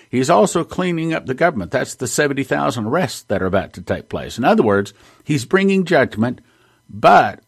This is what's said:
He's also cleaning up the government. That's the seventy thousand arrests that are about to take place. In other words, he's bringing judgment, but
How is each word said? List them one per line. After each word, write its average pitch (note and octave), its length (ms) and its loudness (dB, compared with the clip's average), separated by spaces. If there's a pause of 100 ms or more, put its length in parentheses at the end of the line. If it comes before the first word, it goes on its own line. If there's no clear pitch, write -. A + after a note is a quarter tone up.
He's C3 220 -2
also F3+ 320 4
cleaning E3 500 -4
up E3 140 -6
the C3 80 -4
government. C3 380 -2
That's C3 240 -4
the B2+ 100 -8
seventy C#3 380 -2
thousand C3+ 420 -2
arrests D#3+ 360 -4
that F#2+ 200 -2
are F#2+ 40 -2
about F2+ 260 -2
to F#2+ 100 -16
take F2+ 260 -6
place. C2 300 -10
In A#2+ 60 -4
other G3+ 180 4
words, G2+ 320 2 (300)
he's C#3 200 -2
bringing F#3+ 400 2
judgment, B2 560 0 (480)
but B2+ 600 4